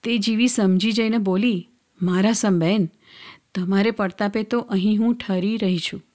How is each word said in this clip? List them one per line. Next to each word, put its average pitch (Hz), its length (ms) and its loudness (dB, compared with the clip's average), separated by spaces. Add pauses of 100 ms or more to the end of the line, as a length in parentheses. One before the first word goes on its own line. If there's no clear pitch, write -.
તે 233 140 -2
જીવી 226 300 0
સમજી 202 440 2
જઈને 220 260 0
બોલી, 196 520 0 (320)
"મારા 185 300 2
સમ 202 280 2
બેન, 170 300 2 (640)
તમારે 196 360 0
પડતાપે 208 520 -4
તો 233 160 -2
અહીં 208 380 0
હું 233 180 2
ઠરી 202 420 -2
રહી 185 220 0
છું. - 360 -10